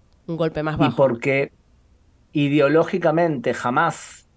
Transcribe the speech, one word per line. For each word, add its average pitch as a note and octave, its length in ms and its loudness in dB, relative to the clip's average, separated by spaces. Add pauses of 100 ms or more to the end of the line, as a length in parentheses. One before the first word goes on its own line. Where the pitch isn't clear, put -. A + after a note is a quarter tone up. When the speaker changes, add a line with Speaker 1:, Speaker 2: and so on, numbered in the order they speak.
(260)
Speaker 1:
Un E3 100 -6
golpe D#3 260 -4
más D#3 140 -4
Speaker 2:
Y - 20 -6
Speaker 1:
bajo. B2+ 180 2
Speaker 2:
porque C#3 560 0 (800)
ideológicamente D3+ 1300 2
Hamas - 760 -4